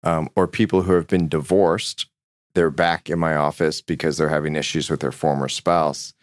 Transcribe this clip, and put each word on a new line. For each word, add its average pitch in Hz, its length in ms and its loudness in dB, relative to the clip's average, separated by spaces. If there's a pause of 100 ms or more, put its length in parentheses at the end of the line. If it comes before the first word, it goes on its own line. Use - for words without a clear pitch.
um, 80 320 0
or 90 140 2
people 90 340 2
who 90 120 4
have 85 120 2
been 87 220 0
divorced, 85 760 0 (480)
they're 85 160 2
back 82 380 -2
in 85 100 -2
my 80 180 0
office 76 440 0
because 78 360 -4
they're 78 140 0
having 76 260 -2
issues 73 340 -4
with 73 100 -2
their 69 120 -2
former 69 360 -2
spouse. 80 640 -2 (100)